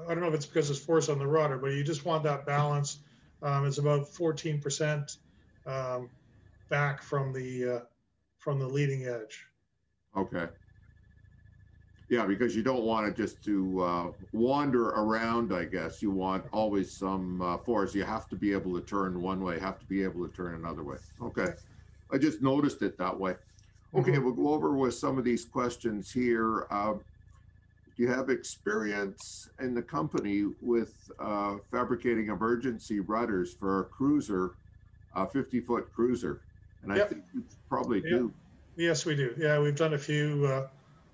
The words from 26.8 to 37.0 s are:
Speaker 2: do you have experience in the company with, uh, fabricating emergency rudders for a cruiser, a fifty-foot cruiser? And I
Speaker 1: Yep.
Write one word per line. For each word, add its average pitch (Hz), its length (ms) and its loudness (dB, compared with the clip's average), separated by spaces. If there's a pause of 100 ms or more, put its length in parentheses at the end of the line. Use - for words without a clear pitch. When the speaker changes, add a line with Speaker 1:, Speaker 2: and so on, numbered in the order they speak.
Speaker 2:
do - 80 -12
you 120 40 4
have 131 220 0
experience - 1200 -4 (100)
in 127 140 -4
the 120 80 -2
company 120 640 -2 (160)
with, 117 320 2 (260)
uh, 101 380 -2 (140)
fabricating 120 560 0
emergency 110 760 0
rudders 101 520 0
for 95 280 2
a - 20 -2
cruiser, 107 720 0 (580)
a 95 140 -2
fifty-foot 120 680 -2
cruiser? 117 460 0 (440)
And 98 100 -6
I 98 40 4
Speaker 1:
Yep. 208 120 4